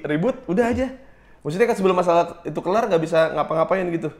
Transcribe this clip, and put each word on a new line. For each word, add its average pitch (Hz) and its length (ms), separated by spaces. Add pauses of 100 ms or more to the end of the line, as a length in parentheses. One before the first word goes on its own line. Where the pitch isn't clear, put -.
ribut, 165 340 (100)
udah 190 220
aja. 247 200 (520)
Maksudnya 175 260
kan 220 100
sebelum 190 200
masalah 175 280 (180)
itu 156 180
kelar 196 260
nggak 180 140
bisa 160 320
ngapa-ngapain 160 600
gitu. 160 180 (100)